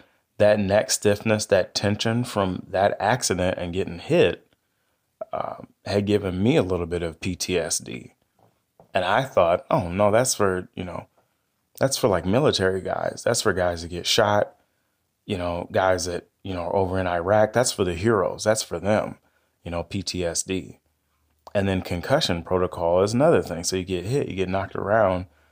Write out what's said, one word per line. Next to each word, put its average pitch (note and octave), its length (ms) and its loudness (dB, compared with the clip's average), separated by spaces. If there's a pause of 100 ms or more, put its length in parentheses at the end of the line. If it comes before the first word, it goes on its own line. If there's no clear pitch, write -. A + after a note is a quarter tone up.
(380)
that G#2 200 6
neck G2+ 320 2
stiffness, G#2 560 2
that F#2 280 2
tension A2+ 500 0
from F#2+ 440 -2
that F#2+ 300 2
accident G2 600 0
and F2 140 -6
getting E2+ 280 -4
hit, C#3 460 2 (840)
uh, - 300 -8 (220)
had G2+ 220 -2
given F#2+ 360 0
me C3 140 4
a C3 60 4
little F2+ 240 -2
bit E2+ 160 -4
of E2 180 -8
P F2+ 160 -4
T F2+ 220 -2
S D#2+ 200 -2
D. - 360 -14 (800)
And F#2 120 0
I G#2+ 180 2
thought, F2+ 480 2
"Oh, G2 180 0
no, G2 220 2
that's B2 240 2
for, F#2 400 0
you F#2+ 80 -8
know, F2 240 -10 (720)
that's C3+ 180 0
for, B2 120 2
like, F2 180 0
military F#2+ 540 2
guys. G1+ 440 -6
That's A#2 160 0
for G2+ 120 2
guys F2 300 -2
that E2+ 60 -10
get E2+ 180 -8
shot, G#2 500 2 (680)
you G#2 140 -4
know, F2 320 -4
guys F#2 360 2
that, E2+ 200 -8 (160)
you F#2+ 100 -8
know, F2 120 -6
are F2+ 120 -2
over F#2 220 0
in F#2 80 0
Iraq. F#2+ 460 2
That's B2 180 2
for G2+ 140 0
the F2+ 100 -2
heroes. G2 480 0
That's G#2+ 220 2
for E2 160 -8
them, G2 380 0 (440)
you F2 80 -10
know, E2+ 140 -4
P G2 180 -6
T F2+ 220 -6
S E2+ 180 -4
D." - 380 -6 (720)
And G2 140 2
then F#2 140 0
concussion F2+ 600 -2
protocol F2+ 600 0
is G#2+ 120 0
another C3 280 4
thing. E2 200 -8
So F#2 140 -4
you F#2 80 -4
get F2+ 220 -6
hit, C3+ 220 -4
you F2 60 -8
get F#2 140 -2
knocked F#2+ 260 -4
around. F#2+ 520 2 (260)